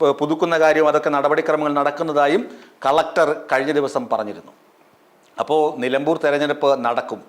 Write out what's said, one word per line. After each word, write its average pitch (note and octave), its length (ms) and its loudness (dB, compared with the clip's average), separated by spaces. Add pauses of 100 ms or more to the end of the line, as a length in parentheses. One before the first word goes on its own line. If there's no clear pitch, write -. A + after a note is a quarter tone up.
(180)
പുതുക്കുന്ന D#3+ 440 0
കാര്യവും D#3 280 4
അതൊക്കെ D3+ 240 2
നടപടിക്രമങ്ങൾ D3+ 640 0
നടക്കുന്നതായും D3 640 0 (420)
കളക്ടർ D#3+ 440 2 (240)
കഴിഞ്ഞ C#3 260 0
ദിവസം C#3 240 -2 (100)
പറഞ്ഞിരുന്നു. G#2 400 -6 (880)
അപ്പോ D3+ 140 -2 (260)
നിലമ്പൂർ C3+ 420 0
തെരഞ്ഞെടുപ്പ് D3 460 0 (160)
നടക്കും. A#2+ 320 -4 (100)